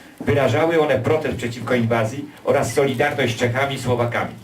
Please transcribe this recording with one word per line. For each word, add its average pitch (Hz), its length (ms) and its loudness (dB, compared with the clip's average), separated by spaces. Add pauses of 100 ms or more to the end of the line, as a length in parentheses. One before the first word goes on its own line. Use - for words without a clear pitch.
(220)
Wyrażały 147 600 2
one 135 180 2
protest 143 380 0
przeciwko 120 380 -4
inwazji 113 500 0 (180)
oraz - 300 0
solidarność 135 640 0
z - 40 -10
Czechami 131 360 0
i 123 40 -8
Słowakami. 117 540 -2 (100)